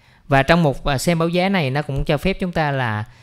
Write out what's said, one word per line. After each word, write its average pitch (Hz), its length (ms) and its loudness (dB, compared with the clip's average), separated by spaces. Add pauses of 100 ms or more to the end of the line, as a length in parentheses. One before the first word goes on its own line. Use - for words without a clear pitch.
(280)
Và 135 140 4
trong 165 200 4
mục, 143 220 0
à, 139 140 0
xem 170 200 0
báo 165 100 0
giá 180 200 0
này 175 220 0
nó 143 120 -2
cũng 135 220 -4
cho 151 140 0
phép 190 220 -2
chúng 180 120 -4
ta 156 180 0
là 117 340 -2 (180)